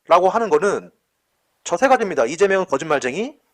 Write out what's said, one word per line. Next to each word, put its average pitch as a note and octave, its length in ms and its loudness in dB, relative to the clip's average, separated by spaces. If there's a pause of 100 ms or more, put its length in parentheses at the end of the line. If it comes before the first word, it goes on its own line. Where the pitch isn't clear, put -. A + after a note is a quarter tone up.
라고 F3 200 4
하는 G#3+ 220 -2
거는 D3+ 400 -2 (720)
저 - 140 -6
세 B3+ 100 0
가지입니다. G3+ 380 0
이재명은 F#3+ 420 0
거짓말쟁이, D#3 720 -4 (160)